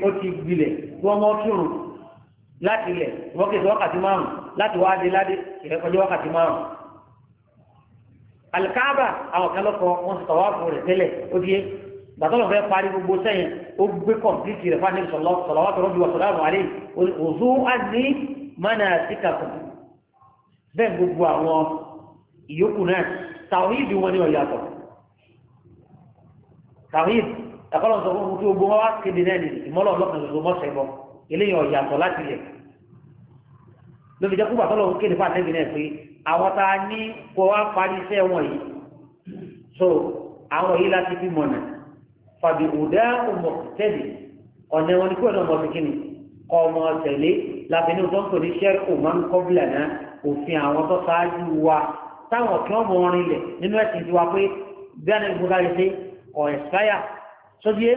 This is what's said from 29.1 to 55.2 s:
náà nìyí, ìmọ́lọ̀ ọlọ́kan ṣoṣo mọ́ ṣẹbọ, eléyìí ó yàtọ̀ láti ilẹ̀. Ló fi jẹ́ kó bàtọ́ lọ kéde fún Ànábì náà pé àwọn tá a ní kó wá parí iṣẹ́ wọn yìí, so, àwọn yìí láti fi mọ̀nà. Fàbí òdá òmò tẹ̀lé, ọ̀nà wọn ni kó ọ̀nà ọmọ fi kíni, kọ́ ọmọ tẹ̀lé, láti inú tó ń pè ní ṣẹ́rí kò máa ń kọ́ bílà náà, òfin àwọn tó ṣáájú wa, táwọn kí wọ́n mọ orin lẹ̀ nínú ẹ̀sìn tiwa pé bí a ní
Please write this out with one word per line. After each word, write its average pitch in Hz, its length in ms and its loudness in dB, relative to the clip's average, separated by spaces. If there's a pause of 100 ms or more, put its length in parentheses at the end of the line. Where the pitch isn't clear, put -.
náà 185 160 2
nìyí, 156 260 -4
ìmọ́lọ̀ 185 280 2
ọlọ́kan 170 280 0
ṣoṣo 143 200 -4
mọ́ 175 160 0
ṣẹbọ, 139 260 -4 (440)
eléyìí 185 280 0
ó 160 100 4
yàtọ̀ 143 340 0
láti 180 240 0
ilẹ̀. - 180 -8 (1800)
Ló 180 100 -4
fi 196 100 0
jẹ́ 214 120 2
kó 233 60 -2
bàtọ́ 220 220 2
lọ 208 80 4 (100)
kéde 185 200 0
fún 180 120 2
Ànábì 165 260 0
náà 160 140 -2
pé 151 160 -4 (400)
àwọn 175 300 2
tá 196 120 0
a 190 120 2 (100)
ní 220 140 -6 (300)
kó 190 140 0
wá 202 140 4 (100)
parí 190 280 0
iṣẹ́ 190 320 0
wọn 170 140 0
yìí, - 160 -4 (1120)
so, - 160 0 (600)
àwọn 175 280 0
yìí 185 140 4
láti 180 280 0
fi 185 120 -4
mọ̀nà. 147 300 0 (840)
Fàbí 160 280 2
òdá 151 340 2 (200)
òmò 175 260 -2 (220)
tẹ̀lé, 208 300 -2 (640)
ọ̀nà 160 280 2
wọn 185 140 4
ni 180 80 -2
kó 185 100 0
ọ̀nà 196 140 2
ọmọ 160 180 0
fi 156 100 -2
kíni, 151 240 -4 (520)
kọ́ 170 160 2
ọmọ 165 200 2 (180)
tẹ̀lé, 151 320 0 (340)
láti 165 260 2
inú 175 180 0
tó 185 100 0
ń 196 80 -2
pè 185 120 -2
ní 165 120 0
ṣẹ́rí 190 280 2
kò 190 160 -2
máa 160 200 0
ń 175 100 0
kọ́ 180 160 2
bílà 180 260 4
náà, 135 180 0 (360)
òfin 151 380 -2
àwọn 147 260 2
tó 180 140 2
ṣáájú 175 460 0 (140)
wa, 156 200 4 (480)
táwọn 226 340 0
kí - 120 -4
wọ́n 226 140 2
mọ 190 100 0
orin 180 320 4
lẹ̀ - 120 -2 (160)
nínú 202 200 -2
ẹ̀sìn 214 280 0
tiwa 170 220 4
pé 196 160 0 (520)
bí 156 180 -4
a 214 60 4
ní 208 100 -4